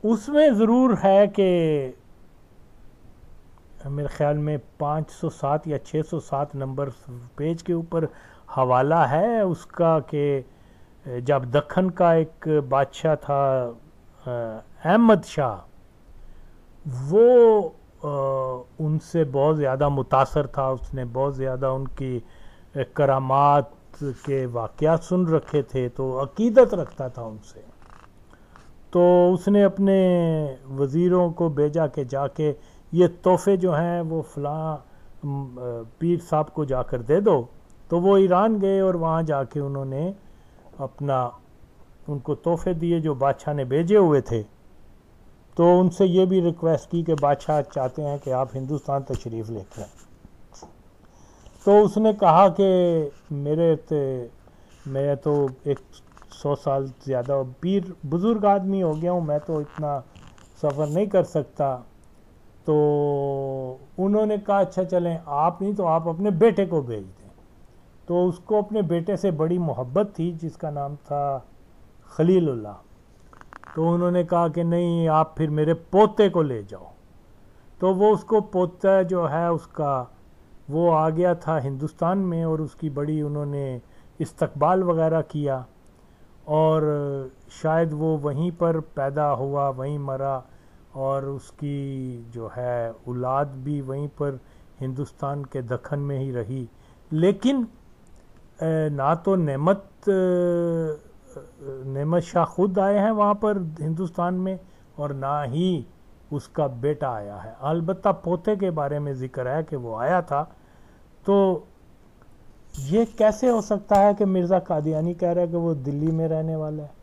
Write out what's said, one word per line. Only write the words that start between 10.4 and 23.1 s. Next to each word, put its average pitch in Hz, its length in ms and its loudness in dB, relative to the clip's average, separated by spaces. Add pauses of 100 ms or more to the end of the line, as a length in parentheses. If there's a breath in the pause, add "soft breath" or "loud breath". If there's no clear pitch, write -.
जब 127 420 -2
दक्कन 165 400 0
का 170 240 4
एक 160 340 0
बादशाह 143 680 0
था, 135 520 0
अ, 117 920 -12 (240)
अहमद 214 380 4
शाह, 120 480 -6 (1160 soft breath)
वो, 214 720 6
अ, - 500 -10 (680)
उनसे 156 440 0
बहुत 139 320 2
ज़्यादा 139 320 0
मुतासर 139 580 0
था, 131 240 -4
उसने 131 340 -6
बहुत 131 300 -4
ज़्यादा 131 360 -4
उनकी, 131 480 -6
अ, 113 40 -10 (760 soft breath)
करामात 139 760 2 (300)